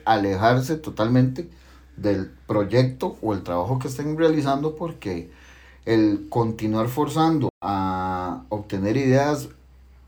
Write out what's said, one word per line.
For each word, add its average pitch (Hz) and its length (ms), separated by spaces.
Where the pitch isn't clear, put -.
alejarse 113 720
totalmente 127 720
del 95 340
proyecto 104 760
o 107 120
el 92 80
trabajo 90 380
que 139 80
estén 151 300
realizando, 151 580
porque 101 560
el 107 420
continuar 110 640
forzando 151 580
a 92 880
obtener 104 480
ideas 139 500